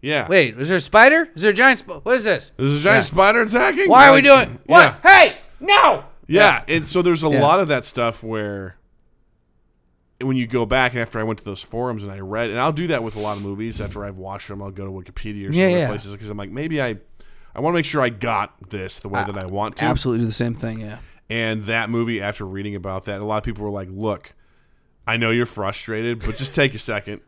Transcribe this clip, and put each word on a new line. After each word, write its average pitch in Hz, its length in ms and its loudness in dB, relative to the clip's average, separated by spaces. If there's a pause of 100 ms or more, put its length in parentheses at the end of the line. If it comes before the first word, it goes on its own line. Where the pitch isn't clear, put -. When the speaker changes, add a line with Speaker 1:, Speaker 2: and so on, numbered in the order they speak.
Speaker 1:
Yeah. 135 260 -2
Speaker 2:
Wait, 147 300 4
is 139 100 -6
there 185 100 0
a 165 40 0
spider? 285 540 6
Is 160 80 -8
there 208 80 4
a - 20 2
giant 247 320 4
sp-, 156 180 -14
what 240 120 0
is 233 80 -2
this?" 185 340 -2
Speaker 1:
"Is 139 140 0
there 147 80 0
a - 20 -6 (140)
giant - 100 2
Speaker 2:
Yeah. - 60 -6
Speaker 1:
spider 196 320 4
attacking?" 269 440 0
Speaker 2:
Why 269 220 10
are 269 60 10
we 277 120 6
Speaker 1:
Like, 269 200 8
Speaker 2:
doing, - 180 -14
what? 320 380 8
Speaker 1:
yeah. 381 160 10
Speaker 2:
Hey, 285 160 6 (240)
no! 320 460 2 (200)
Speaker 1:
Yeah. 175 420 4
Speaker 2:
Yeah. 156 80 -2
Speaker 1:
And 160 120 -4
so 180 160 0
there's 170 200 2
a 160 60 2
Speaker 2:
Yeah. 135 120 2
Speaker 1:
lot 156 180 4
of 180 80 0
that 135 180 -2
stuff 117 380 -4
where 104 540 -8 (1400)
when 131 140 -2
you 123 120 -2
go 117 180 -2
back 127 260 0
and 123 100 -6
after 113 180 -6
I 110 40 -2
went 110 160 -4
to - 60 -18
those 101 160 -10
forums 113 420 -8
and 101 80 -12
I 98 80 -14
read, 107 300 -6
and 110 100 -6
I'll 151 140 0
do 165 140 -6
that 139 160 -2
with 110 120 -8
a 107 40 -10
lot 104 180 -4
of 101 60 -10
movies 104 360 -8
after 101 240 -10
I've 98 140 -12
watched 95 320 -14
them, 101 120 -12
I'll 98 100 -12
go 98 140 -12
to 98 60 -10
Wikipedia 98 580 -10
or 147 40 -4
some 175 80 2
Speaker 2:
Yeah, 190 60 4
Speaker 1:
other 180 100 2
Speaker 2:
yeah. 156 100 -2
Speaker 1:
places 101 280 -8
'cause 104 140 -14
I'm 104 80 -10
like, 101 140 -12
"Maybe 151 300 -6
I, 117 160 -4 (580)
I - 60 -8
wanna 165 160 0
make 165 80 0
sure 151 160 -2
I 127 80 0
got 104 600 -6
this 95 300 -12
the - 80 -14
way 98 140 -4
Speaker 2:
I - 40 -4
Speaker 1:
that 101 120 -10
I 95 80 -10
want 101 320 -6
to." 113 80 -4
Speaker 2:
absolutely 120 380 -2
do 117 40 -2
the 110 60 -4
same 117 220 -4
thing, 113 260 -10
yeah. 107 160 -14 (320)
Speaker 1:
And 110 360 -6
that 113 240 -4
movie, 117 320 -4
after 104 240 -8
reading 98 300 -10
about 95 300 -10
that, 101 160 -8
a - 20 -10
lot 107 140 -4
of 104 60 -6
people 104 200 -8
were 104 80 -6
like, 98 200 -10
"Look, 101 420 -8 (760)
I 113 80 -2
know 117 160 -2
you're 120 140 0
frustrated, 110 800 -8
but 107 120 -4
just 135 160 -8
take 139 220 0
a 107 40 -12
second." 104 480 -10